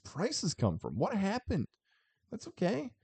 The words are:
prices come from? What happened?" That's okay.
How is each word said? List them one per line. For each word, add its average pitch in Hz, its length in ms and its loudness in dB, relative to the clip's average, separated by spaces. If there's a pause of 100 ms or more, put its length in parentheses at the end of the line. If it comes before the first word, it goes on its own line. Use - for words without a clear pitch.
prices 208 500 -2
come 90 240 2
from? - 200 -4
What 202 160 2
happened?" 196 540 0 (640)
That's - 180 -10
okay. 247 420 0 (120)